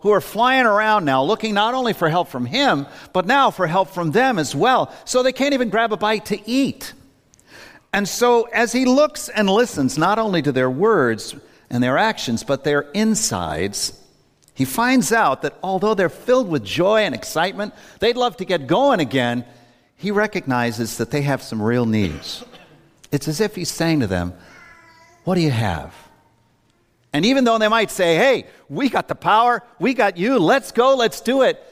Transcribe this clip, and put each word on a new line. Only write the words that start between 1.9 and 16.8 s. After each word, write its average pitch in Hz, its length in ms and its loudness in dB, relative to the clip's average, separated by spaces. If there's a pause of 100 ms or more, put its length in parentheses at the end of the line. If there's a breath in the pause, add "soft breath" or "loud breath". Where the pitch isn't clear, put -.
for 165 160 0
help 170 180 0
from 123 180 -6
him, 165 400 0 (280 loud breath)
but 180 120 0
now 262 240 4
for 185 180 -2
help 190 220 0
from 170 220 -4
them 240 260 2
as 151 180 -4
well. 202 360 2 (140 loud breath)
So 254 180 0
they 254 100 0
can't 277 200 0
even 247 160 0
grab 226 220 0
a 208 60 -2
bite 208 280 -2
to - 240 -6
eat. 254 440 -2 (1000 loud breath)
And 196 160 -2
so 240 420 2
as 226 220 0
he 254 100 0
looks 285 460 2
and 208 200 0
listens, 190 480 0
not 190 220 2
only 196 220 -2
to 143 100 -2
their 127 180 0
words 135 640 0 (360 soft breath)
and 123 120 -2
their 127 160 0
actions, 185 460 -2
but 139 220 -4
their 147 160 0 (120)
insides, 101 1000 -2 (600)
he 135 120 -4
finds 233 480 0
out 170 300 2
that 147 100 -4 (100)
although 190 300 0
they're 185 160 0
filled 247 400 0
with 143 140 -2
joy 175 380 0